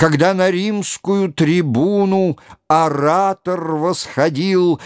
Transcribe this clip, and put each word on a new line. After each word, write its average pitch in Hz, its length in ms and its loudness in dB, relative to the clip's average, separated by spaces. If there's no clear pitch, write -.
когда 160 320 2
на 185 180 2
римскую 196 800 -2
трибуну 175 1080 0
оратор 160 1040 0
восходил, 170 1120 0